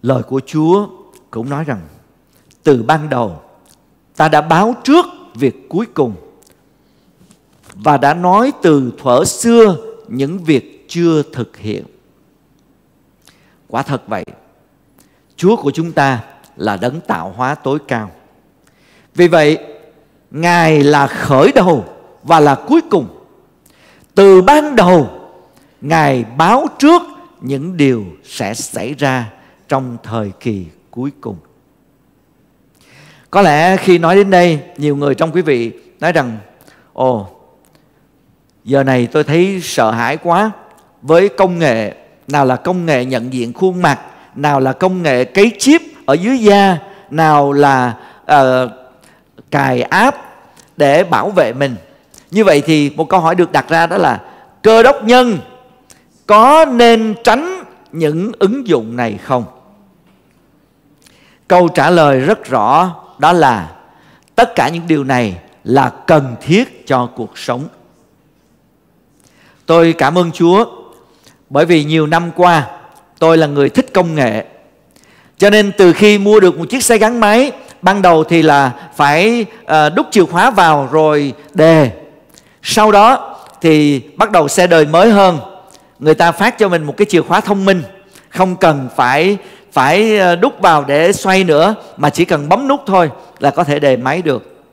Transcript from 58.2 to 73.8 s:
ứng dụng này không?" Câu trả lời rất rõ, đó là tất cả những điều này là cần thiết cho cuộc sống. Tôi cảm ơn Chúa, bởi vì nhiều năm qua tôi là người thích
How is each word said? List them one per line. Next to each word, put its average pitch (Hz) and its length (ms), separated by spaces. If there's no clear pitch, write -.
ứng 233 280
dụng 117 280
này 113 280
không?" 123 200
Câu 180 200
trả 160 220
lời 151 300
rất 185 240
rõ, 135 520
đó 165 160
là 117 380
tất 233 200
cả 127 140
những 170 180
điều 151 160
này 123 340
là 127 260
cần 135 520
thiết 202 460
cho 123 280
cuộc 110 220
sống. 131 300
Tôi 165 280
cảm 156 240
ơn 170 140
Chúa, 180 340
bởi 147 160
vì 165 180
nhiều 156 240
năm 165 280
qua 170 320
tôi 165 180
là 156 100
người 143 220
thích - 240